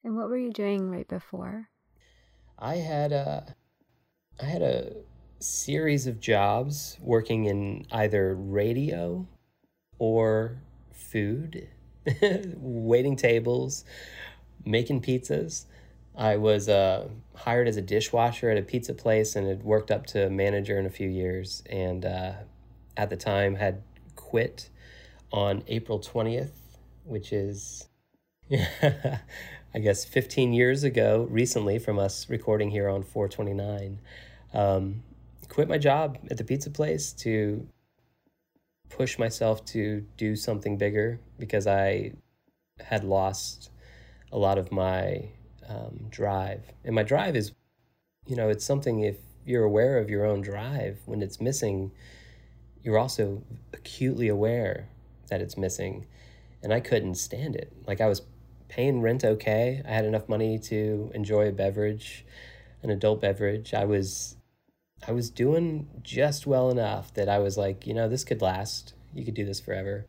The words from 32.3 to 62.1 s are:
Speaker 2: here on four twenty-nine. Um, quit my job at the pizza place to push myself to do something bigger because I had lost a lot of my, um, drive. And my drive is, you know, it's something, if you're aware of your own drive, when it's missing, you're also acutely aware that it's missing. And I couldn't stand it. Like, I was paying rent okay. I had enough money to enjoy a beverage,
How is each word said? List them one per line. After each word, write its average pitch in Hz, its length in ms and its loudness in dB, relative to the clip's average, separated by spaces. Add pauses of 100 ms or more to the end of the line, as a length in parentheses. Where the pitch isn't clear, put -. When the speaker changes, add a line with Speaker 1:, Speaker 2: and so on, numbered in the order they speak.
Speaker 2:
here 101 200 0
on 98 120 0
four 101 260 -2
twenty-nine. 101 720 -4 (540)
Um, 98 500 2 (460)
quit 160 200 2
my 160 100 2
job 143 400 2 (120)
at 135 60 -4
the 120 80 -6
pizza 139 240 -2
place 151 440 -2
to 107 540 -2 (1200)
push - 280 -2
myself 110 460 0
to 107 400 -2 (140)
do 107 180 0
something 104 400 -2
bigger 107 420 0 (200)
because 104 280 0
I 98 460 2 (720)
had 101 200 -2
lost 95 680 0 (600)
a - 60 -6
lot 98 220 4
of 92 120 -4
my, 95 600 -2 (360)
um, 110 440 -10
drive. 98 600 -4 (120)
And 113 100 -2
my 107 80 4
drive 151 340 2
is, 104 160 -2 (760)
you 131 100 -4
know, 110 140 2
it's 104 160 0
something, 139 340 0
if 104 160 0 (300)
you're 120 180 4
aware 117 320 4
of 104 140 2
your 104 160 2
own 101 160 2
drive, 104 640 -6
when 107 160 -4
it's - 180 -8
missing, 104 520 -2 (880)
you're 107 160 4
also 107 440 0 (300)
acutely 123 560 -2
aware 107 600 0 (400)
that 92 120 -2
it's 95 160 -6
missing. 95 500 -4 (560)
And 107 100 0
I 123 80 4
couldn't 104 340 0
stand 123 420 -6
it. - 160 -10 (140)
Like, 101 140 -4
I 110 80 6
was 98 140 2 (460)
paying 127 320 0
rent 120 240 2
okay. 113 600 2
I 110 40 -10
had 110 140 2
enough 107 240 0
money 110 300 0
to 107 560 -2
enjoy 104 340 2
a 98 40 0
beverage, 104 720 -2 (580)